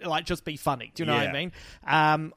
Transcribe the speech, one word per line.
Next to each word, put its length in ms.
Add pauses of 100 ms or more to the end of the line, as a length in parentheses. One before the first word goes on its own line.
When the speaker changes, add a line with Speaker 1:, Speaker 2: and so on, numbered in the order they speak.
Speaker 1:
Like, 220
just 200
be 120
funny. 380
Do 80
you 40
know 60
what 80
I 40
Speaker 2:
Yeah. 60
Speaker 1:
mean? 200 (340)
Um, 520